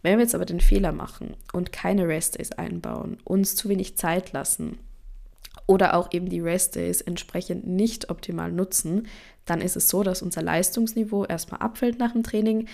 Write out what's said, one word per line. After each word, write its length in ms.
Wenn 160
wir 60
jetzt 100
aber 120
den 140
Fehler 300
machen 460
und 200
keine 360
Rest-Days 440
einbauen, 720
uns 300
zu 140
wenig 280
Zeit 360
lassen 480
oder 280
auch 180
eben 160
die 120
Rest-Days 600
entsprechend 680
nicht 440
optimal 400
nutzen, 560
dann 160
ist 160
es 120
so, 140
dass 200
unser 200
Leistungsniveau 800
erstmal 360
abfällt 400
nach 120
dem 120
Training, 500